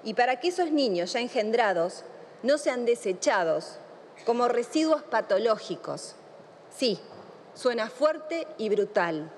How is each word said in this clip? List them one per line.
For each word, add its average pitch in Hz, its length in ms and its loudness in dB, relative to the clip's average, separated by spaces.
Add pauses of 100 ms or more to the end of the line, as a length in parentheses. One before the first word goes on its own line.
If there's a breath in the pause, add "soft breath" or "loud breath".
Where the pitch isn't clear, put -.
y 214 100 -6
para 247 240 2
que 339 100 0
esos 349 220 0
niños 202 420 2
ya 240 80 0
engendrados 214 840 0 (380)
no 285 160 4
sean 262 260 0
desechados 190 920 0 (480)
como 240 220 4
residuos 302 540 2
patológicos. 208 1120 -2 (600)
Sí, 233 240 0 (540)
suena 233 340 -2
fuerte 311 580 -2 (120)
y 214 100 -2
brutal. 180 680 0